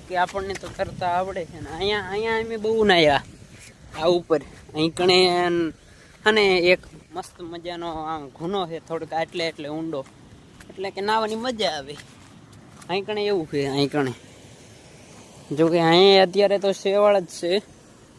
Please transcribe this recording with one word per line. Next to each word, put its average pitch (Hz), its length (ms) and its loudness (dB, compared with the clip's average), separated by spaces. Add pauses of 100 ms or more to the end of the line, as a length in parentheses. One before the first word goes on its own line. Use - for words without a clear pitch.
કે 180 100 -4
આપણને 190 360 -2
તો 180 140 -12
તરતા 185 400 -6
આવડે 185 380 -4
છે 160 140 -18
ને. 147 100 -14
અહીંયા, 190 400 -4
અહીંયા 220 300 -2
અમે 226 180 -6
બહુ 220 260 0
નાહ્યા 160 400 4 (760)
આ 156 80 0
ઉપર. 170 340 2 (320)
અહીં 160 220 -2
કણે 180 220 4 (1080)
અને 208 320 4
એક 175 220 4 (340)
મસ્ત 180 280 -14
મજાનો 170 480 -10 (160)
આમ 156 240 -8
ઘૂનો 175 380 -6
છે 165 120 -10
થોડોક 160 340 -10
આટલે 165 340 -4
એટલે 151 200 -8
ઊંડો, 151 380 -8 (640)
એટલે 190 220 -10
કે 190 100 -10
નાહવાની 214 340 0
મજા 220 340 -4
આવે. 143 280 -10 (920)
અહીં 196 160 -2
કણે 208 200 -4
એવું 190 220 0
છે, 139 200 -2
અહીં 139 220 0
કણે. 135 240 -2 (1400)
જો 160 100 4
કે 170 120 2
અહીં 185 420 8
અત્યારે 190 380 2
તો 196 120 0
શેવાળ 202 480 2
જ 180 60 -6
છે, 180 360 -2 (580)